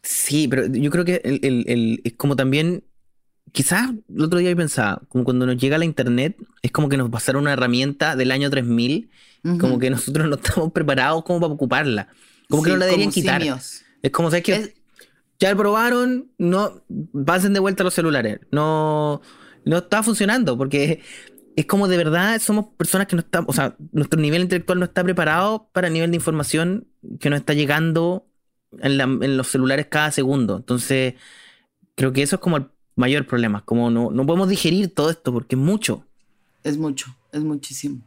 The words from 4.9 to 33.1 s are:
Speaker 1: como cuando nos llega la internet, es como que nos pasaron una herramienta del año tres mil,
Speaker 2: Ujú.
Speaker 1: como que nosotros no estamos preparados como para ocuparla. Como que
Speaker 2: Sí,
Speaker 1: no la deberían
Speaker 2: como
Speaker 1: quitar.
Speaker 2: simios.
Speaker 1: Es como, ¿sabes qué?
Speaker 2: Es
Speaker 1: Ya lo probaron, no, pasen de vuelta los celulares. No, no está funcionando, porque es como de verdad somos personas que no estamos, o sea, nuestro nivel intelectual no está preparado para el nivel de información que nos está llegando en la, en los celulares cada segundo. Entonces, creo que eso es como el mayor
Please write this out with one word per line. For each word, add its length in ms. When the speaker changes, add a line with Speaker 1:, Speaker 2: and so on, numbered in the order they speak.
Speaker 1:
como 160
cuando 220
nos 100
llega 220
la 80
internet, 500
es 100
como 180
que 80
nos 120
pasaron 320
una 120
herramienta 600
del 140
año 200
tres 140
mil, 460
Speaker 2:
Ujú. 140
Speaker 1:
como 200
que 120
nosotros 380
no 80
estamos 360
preparados 520
como 160
para 120
ocuparla. 560
Como 140
que 80
Speaker 2:
Sí, 40
Speaker 1:
no 60
la 60
deberían 240
Speaker 2:
como 40
Speaker 1:
quitar. 280
Speaker 2:
simios. 400
Speaker 1:
Es 80
como, 200
¿sabes 140
qué? 100
Speaker 2:
Es 200
Speaker 1:
Ya 100
lo 60
probaron, 840
no, 440
pasen 300
de 60
vuelta 220
los 120
celulares. 460
No, 720
no 140
está 240
funcionando, 560
porque 420
es 100
como 220
de 80
verdad 460
somos 240
personas 300
que 100
no 40
estamos, 280
o 60
sea, 200
nuestro 280
nivel 220
intelectual 360
no 60
está 180
preparado 720
para 160
el 60
nivel 160
de 60
información 680
que 100
nos 100
está 140
llegando 720
en 180
la, 60
en 320
los 120
celulares 420
cada 200
segundo. 460
Entonces, 580
creo 180
que 100
eso 140
es 60
como 140
el 100
mayor 300